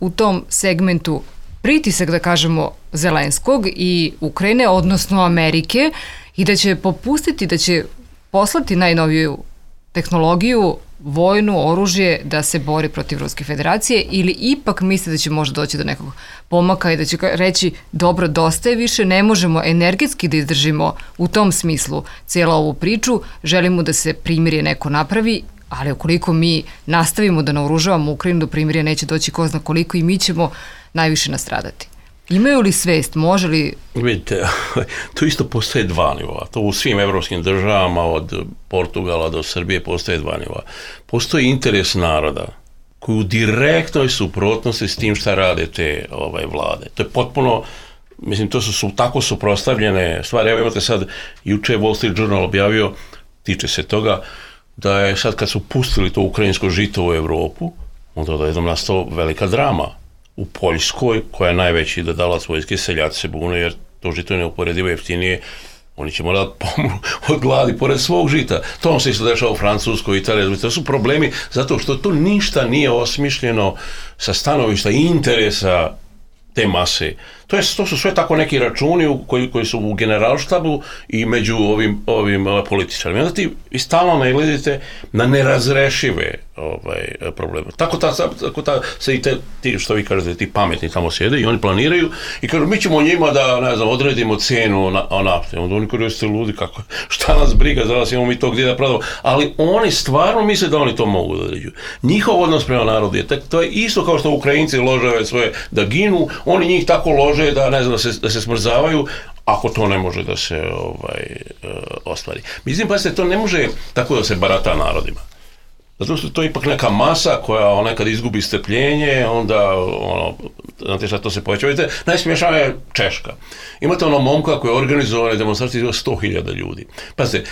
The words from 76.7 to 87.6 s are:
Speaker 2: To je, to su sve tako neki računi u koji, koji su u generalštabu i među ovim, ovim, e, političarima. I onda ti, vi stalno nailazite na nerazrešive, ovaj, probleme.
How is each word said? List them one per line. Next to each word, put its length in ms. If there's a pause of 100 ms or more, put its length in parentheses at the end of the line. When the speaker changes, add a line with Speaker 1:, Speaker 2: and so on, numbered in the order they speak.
Speaker 2:
To 100
je, 60 (140)
to 100
su 120
sve 160
tako 220
neki 220
računi 480
u 120
koji, 320
koji 140
su 140
u 160
generalštabu 880 (260)
i 180
među 300
ovim, 500
ovim, 420
e, 200
političarima. 520
I 20
onda 120
ti, 140 (220)
vi 80
stalno 400
nailazite 640 (320)
na 140
nerazrešive, 1080 (220)
ovaj, 580 (220)
probleme. 300 (100)